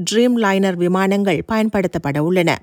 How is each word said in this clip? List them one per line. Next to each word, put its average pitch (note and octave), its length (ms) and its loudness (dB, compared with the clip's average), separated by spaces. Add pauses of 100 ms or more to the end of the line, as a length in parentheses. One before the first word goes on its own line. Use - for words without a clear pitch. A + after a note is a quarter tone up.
(100)
Dreamliner G3+ 640 2
விமானங்கள் F#3+ 720 0
பயன்படுத்தப்பட F#3 720 -2
உள்ளன. E3 440 0